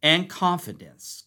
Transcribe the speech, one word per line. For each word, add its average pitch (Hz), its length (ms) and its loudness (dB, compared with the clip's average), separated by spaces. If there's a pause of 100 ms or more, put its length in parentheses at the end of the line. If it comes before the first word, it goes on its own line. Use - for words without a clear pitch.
And 170 260 4
confidence. - 1000 -4